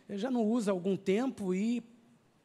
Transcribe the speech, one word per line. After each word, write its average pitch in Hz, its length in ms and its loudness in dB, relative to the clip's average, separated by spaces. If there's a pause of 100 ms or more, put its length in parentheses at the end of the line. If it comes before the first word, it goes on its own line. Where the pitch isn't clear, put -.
(100)
já 202 200 -4
não 240 140 2
usa 214 260 2
há 196 40 2
algum 185 200 0
tempo 196 600 0
e 226 280 0 (640)